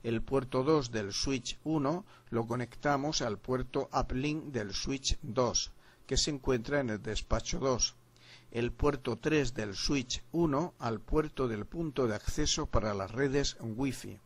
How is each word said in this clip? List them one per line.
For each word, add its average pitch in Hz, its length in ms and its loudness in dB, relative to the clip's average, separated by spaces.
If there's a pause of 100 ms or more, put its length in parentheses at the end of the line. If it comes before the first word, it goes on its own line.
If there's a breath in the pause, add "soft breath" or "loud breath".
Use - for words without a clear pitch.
El 113 200 0
puerto 131 420 0
dos 139 280 2
del 104 200 -2
switch - 540 -2
uno 156 400 0 (240 loud breath)
lo 113 180 0
conectamos 135 760 0
al 107 180 -2
puerto 127 520 -2
uplink 139 640 0
del 107 200 -2
switch - 480 0
dos, 120 520 0 (340 soft breath)
que 135 80 0
se 156 160 2
encuentra 135 480 0
en 123 120 0
el 104 100 -4
despacho - 580 -2
dos. 127 360 2 (560 loud breath)
El 117 200 0
puerto 131 460 0
tres 147 360 2
del 104 220 -4
switch - 560 0
uno 160 480 2
al 117 220 -2
puerto 151 480 0
del 104 160 -2
punto 143 420 0
de 104 80 2
acceso 151 520 0
para 107 260 2
las 95 180 -2
redes 135 480 0
Wi-Fi 113 680 -4